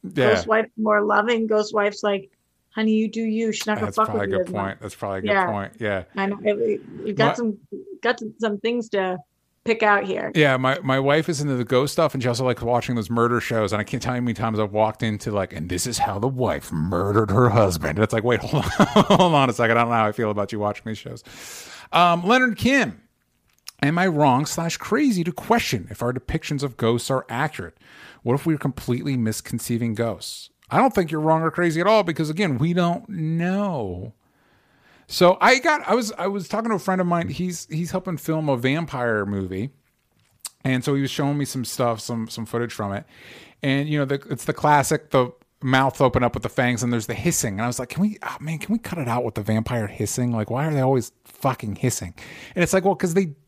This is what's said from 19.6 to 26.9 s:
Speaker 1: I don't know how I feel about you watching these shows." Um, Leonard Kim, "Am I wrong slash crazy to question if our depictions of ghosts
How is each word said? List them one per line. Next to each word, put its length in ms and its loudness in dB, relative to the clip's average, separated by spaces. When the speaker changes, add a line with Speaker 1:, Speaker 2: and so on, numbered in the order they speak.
Speaker 1:
I 40 6
don't 80 2
know 40 2
how 140 4
I 40 -2
feel 200 0
about 180 -2
you 80 -6
watching 280 -2
these 120 -8
shows." 240 -14
Um, 340 4
Leonard 320 4
Kim, 420 2
"Am 160 2
I 80 4
wrong 400 4
slash 300 -4
crazy 480 0
to 80 -2
question 580 -2
if 120 -8
our 100 0
depictions 500 -4
of 140 -6
ghosts 340 0